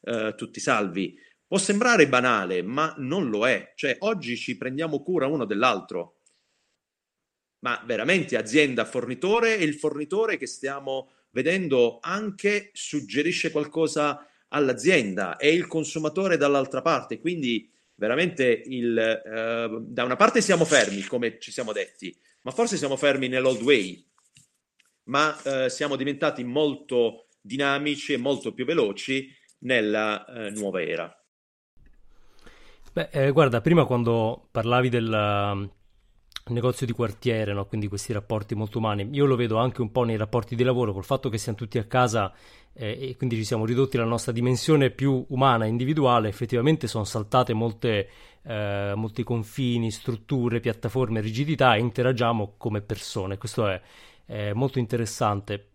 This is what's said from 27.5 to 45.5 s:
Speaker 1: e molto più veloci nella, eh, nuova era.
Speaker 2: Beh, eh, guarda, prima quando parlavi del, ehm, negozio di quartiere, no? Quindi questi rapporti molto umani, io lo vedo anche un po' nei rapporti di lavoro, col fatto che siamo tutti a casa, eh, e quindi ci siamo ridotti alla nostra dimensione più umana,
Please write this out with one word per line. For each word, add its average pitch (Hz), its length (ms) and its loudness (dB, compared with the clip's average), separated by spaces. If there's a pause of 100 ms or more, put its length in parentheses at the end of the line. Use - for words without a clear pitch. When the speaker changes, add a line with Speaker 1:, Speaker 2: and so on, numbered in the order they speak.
Speaker 1:
e 131 60 0
molto 123 340 -2
più 113 120 -6
veloci 135 680 -2 (260)
nella, 107 680 0
eh, 113 240 -10
nuova 98 320 -4
era. 82 300 -6 (1800)
Speaker 2:
Beh, 165 180 -6
eh, 139 200 2
guarda, 131 300 4
prima 160 240 6
quando 117 680 0
parlavi 123 380 2
del, 113 240 0
ehm, 101 580 0 (800)
negozio 120 380 0
di 117 60 -4
quartiere, 110 600 -2
no? 101 140 -2
Quindi 104 220 -4
questi 101 240 -6
rapporti 107 420 -4
molto 107 240 -4
umani, 104 340 -2
io 143 140 4
lo 131 100 4
vedo 113 220 0
anche 123 240 0
un 107 100 -4
po' 127 120 2
nei 113 120 0
rapporti 110 400 -2
di 123 80 2
lavoro, 120 280 2
col 95 120 -6
fatto 135 240 -2
che 110 100 -4
siamo 110 200 -6
tutti 120 200 -4
a 104 60 -2
casa, 113 480 2 (400)
eh, 123 380 -8
e 120 60 -12
quindi 120 200 -2
ci 110 80 -2
siamo 110 200 0
ridotti 123 320 2
alla 117 100 2
nostra 117 260 -2
dimensione 127 580 2
più 131 380 0
umana, 123 380 4